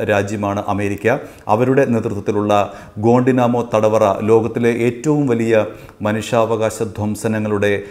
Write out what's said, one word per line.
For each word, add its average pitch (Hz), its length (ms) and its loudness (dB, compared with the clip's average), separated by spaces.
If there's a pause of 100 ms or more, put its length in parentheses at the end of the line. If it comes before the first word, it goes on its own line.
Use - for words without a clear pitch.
രാജ്യമാണ് 101 580 -2
അമേരിക്ക. 101 500 -2 (300)
അവരുടെ 131 380 4
നേതൃത്വത്തിലുള്ള 104 880 0 (240)
ഗോണ്ടിനാമോ 120 800 2
തടവറ 107 440 2
ലോകത്തിലെ 113 500 2
ഏറ്റവും 123 580 0
വലിയ 113 380 2 (360)
മനുഷ്യാവകാശ 110 840 -2
ധ്വംസനങ്ങളുടെ 104 1080 -2